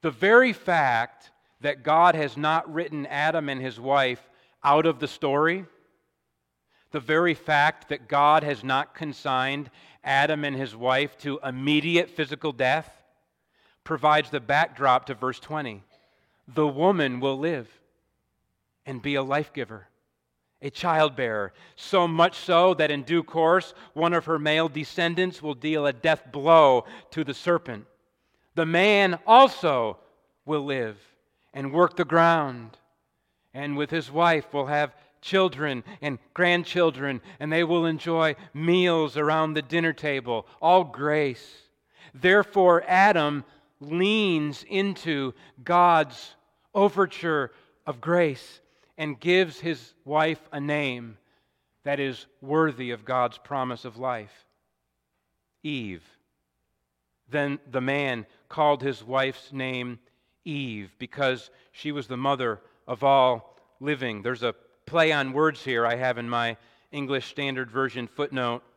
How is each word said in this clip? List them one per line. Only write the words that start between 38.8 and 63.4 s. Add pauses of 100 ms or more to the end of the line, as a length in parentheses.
around
the
dinner
table, (140)
all
grace. (640)
Therefore,
Adam (360)
leans
into (280)
God's (400)
overture (340)
of
grace (380)
and
gives
his (100)
wife (120)
a
name (680)
that
is (140)
worthy
of
God's
promise
of
life, (1160)
Eve. (1200)
Then (120)
the
man (220)
called
his
wife's
name (460)
Eve
because (220)
she
was
the
mother (260)
of
all (220)